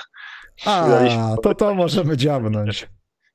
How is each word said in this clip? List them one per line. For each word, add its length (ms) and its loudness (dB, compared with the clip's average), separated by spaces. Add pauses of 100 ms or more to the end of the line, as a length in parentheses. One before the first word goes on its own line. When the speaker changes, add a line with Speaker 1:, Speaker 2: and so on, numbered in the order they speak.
(640)
Speaker 1:
A, 240 2
Speaker 2:
Daliśmy 320 4 (220)
Speaker 1:
to, 120 2
to 200 0
możemy 420 0
dziabnąć. 720 -2 (460)